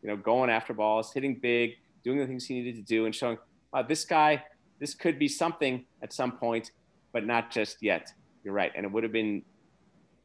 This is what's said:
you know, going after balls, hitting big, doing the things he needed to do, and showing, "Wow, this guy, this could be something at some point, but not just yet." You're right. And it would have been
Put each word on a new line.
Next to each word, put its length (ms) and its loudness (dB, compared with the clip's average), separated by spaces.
you 80 -8
know, 80 -4
going 320 2
after 240 0
balls, 400 0
hitting 220 -2
big, 380 2
doing 140 0
the 80 0
things 200 -8
he 100 -6
needed 200 -6
to 60 -14
do, 240 2
and 100 -2
showing, 220 -2
"Wow, 100 0
this 220 -2
guy, 380 4
this 140 -8
could 260 0
be 80 4
something 580 0
at 120 -12
some 200 -2
point, 380 -2
but 120 -2
not 260 0
just 300 -2
yet." 320 0
You're 100 -6
right. 220 0
And 100 -6
it 60 -6
would 120 -2
have 80 -4
been 320 -2